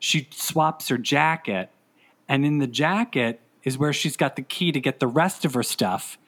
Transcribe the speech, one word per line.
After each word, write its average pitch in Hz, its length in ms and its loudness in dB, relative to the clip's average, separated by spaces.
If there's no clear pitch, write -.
she - 320 0
swaps - 560 0
her 123 100 2
jacket, 143 720 0
and 135 160 2
in 147 140 4
the 139 80 2
jacket 135 720 0
is 131 160 -2
where 147 160 2
she's 151 220 -4
got 143 200 0
the 139 60 -6
key 170 300 -2
to 143 80 -2
get 131 200 -2
the 135 60 2
rest 160 400 0
of 131 80 -2
her 120 80 2
stuff. - 640 -2